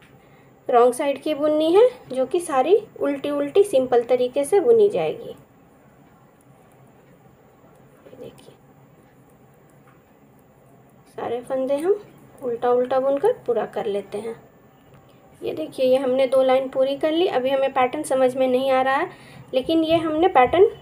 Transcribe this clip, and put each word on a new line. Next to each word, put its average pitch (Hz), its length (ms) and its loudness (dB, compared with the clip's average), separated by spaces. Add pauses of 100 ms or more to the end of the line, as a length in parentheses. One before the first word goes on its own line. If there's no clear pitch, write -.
(680)
रॉन्ग 247 240 4
साइड 277 280 -4
की 311 120 -4
बुननी 302 400 0
है, 453 160 6 (200)
जो 254 160 -4
कि 349 140 -2
सारी 311 360 0 (240)
उल्टी 285 320 -4
उल्टी 285 320 2
सिंपल 254 400 0
तरीके 247 420 -2
से 392 140 2
बुनी 233 300 4
जाएगी। 175 400 -6 (2750)
ये - 100 -20
देखिए, - 380 -20 (2500)
सारे 226 340 -10
फंदे 262 360 -4
हम 349 180 0 (480)
उल्टा 247 280 -2
उल्टा 254 280 0
बुनकर 277 340 0 (120)
पूरा 214 220 -2
कर 202 200 -8
लेते 202 300 -6
हैं। 226 180 -10 (1080)
ये - 120 -6
देखिए, 285 320 -6
ये 254 120 4
हमने 262 300 0
दो 262 160 2
लाइन 262 260 2
पूरी 269 280 -2
कर 311 140 -2
ली। 339 180 0
अभी 254 200 -2
हमें 269 240 -2
pattern 254 320 -2
समझ 262 300 0
में 262 120 0
नहीं 262 240 0
आ 262 100 2
रहा 262 140 0
है, 339 140 -2 (440)
लेकिन 320 300 0
ये 320 140 2
हमने 320 320 0
pattern 320 400 4 (120)